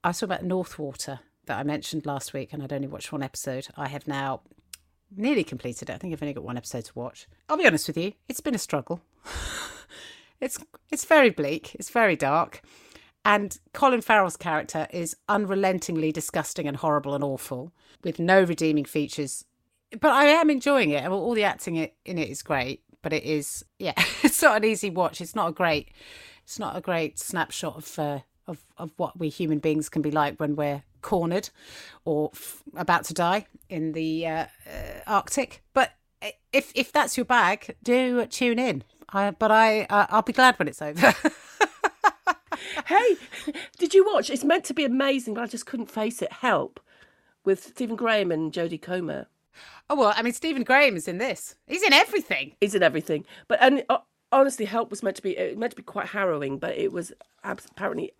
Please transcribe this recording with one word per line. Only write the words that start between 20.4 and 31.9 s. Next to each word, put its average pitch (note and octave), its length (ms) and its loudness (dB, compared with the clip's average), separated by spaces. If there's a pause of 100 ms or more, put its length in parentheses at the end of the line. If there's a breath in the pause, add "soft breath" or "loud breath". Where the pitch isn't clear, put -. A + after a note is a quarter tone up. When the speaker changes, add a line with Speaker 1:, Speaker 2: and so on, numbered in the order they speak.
Speaker 1:
enjoying C4 400 2
it. C#3+ 160 0
All, F#3+ 180 -2
all A#3+ 100 0
the G#3+ 120 2
acting E3+ 340 -2
i-, D#3 140 -4 (100)
in F3+ 140 -8
it D3 100 -2
is C3+ 140 -12
great, C3+ 420 -4 (180)
but D#3 120 -6
it D3+ 100 -2
is, D3+ 400 -4 (160)
yeah, E3+ 160 -4
<laughs> - 280 -2
it's - 180 4
not B3 160 6
an G#3+ 80 0
easy G#3+ 240 0
watch. F3 320 -4
It's E3 140 -12
not F#3 120 -2
a E3 60 -4
great, D#3 380 0 (520 loud breath)
it's - 160 -16
not G3+ 160 -6
a F3+ 60 -8
great E3 360 -4
snapshot - 600 -6
of, - 220 -16
uh, D3 200 -4 (260)
of, E3 200 -14 (120)
of D#3 200 -12
what F3 200 -6
we D#3+ 120 -4
human D#3 300 -2
beings D#3 280 -2
can D#3+ 140 -4
be D3 100 0
like D3 260 0
when D3 200 -2
we're C#3+ 260 -4 (180)
cornered F3+ 480 -2 (540 loud breath)